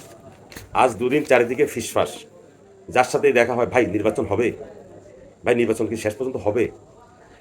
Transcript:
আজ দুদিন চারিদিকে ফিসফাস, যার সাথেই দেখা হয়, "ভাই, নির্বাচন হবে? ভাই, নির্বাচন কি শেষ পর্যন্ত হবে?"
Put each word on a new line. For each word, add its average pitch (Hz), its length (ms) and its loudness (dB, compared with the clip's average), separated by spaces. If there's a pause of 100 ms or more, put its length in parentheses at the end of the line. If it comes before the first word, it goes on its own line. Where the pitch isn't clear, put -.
(720)
আজ 117 220 4
দুদিন 127 280 0
চারিদিকে 123 420 2
ফিসফাস, - 460 -4 (760)
যার 123 140 4
সাথেই 139 280 2
দেখা 120 220 2
হয়, 120 120 0
"ভাই, 117 200 2
নির্বাচন 107 400 -2
হবে? 101 260 0 (920)
ভাই, 120 100 2
নির্বাচন 113 320 0
কি 110 100 -6
শেষ 107 180 -4
পর্যন্ত 127 220 -6
হবে?" 104 320 -2 (720)